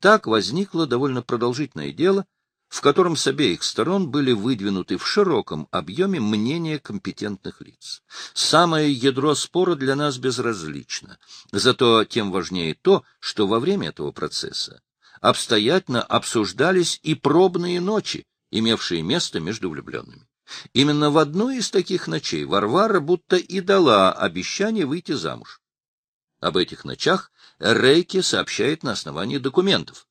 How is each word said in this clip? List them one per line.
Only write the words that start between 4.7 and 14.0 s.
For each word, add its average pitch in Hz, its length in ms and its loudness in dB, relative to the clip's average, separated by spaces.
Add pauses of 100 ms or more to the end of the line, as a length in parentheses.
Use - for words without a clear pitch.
в - 100 -6
широком 131 680 0
объёме 135 480 -2
мнения 135 580 -2
компетентных 101 840 -10
лиц. - 420 -18 (300)
Самое 160 600 2
ядро 135 420 0
спора 175 400 0
для 135 220 -2
нас 143 220 -4
безразлично, 113 1000 -6 (320)
зато 113 540 4
тем 104 260 -4
важнее 87 440 -4
то, 185 300 2 (140)
что - 300 -2
во 110 100 2
время 151 300 -2
этого 73 240 -8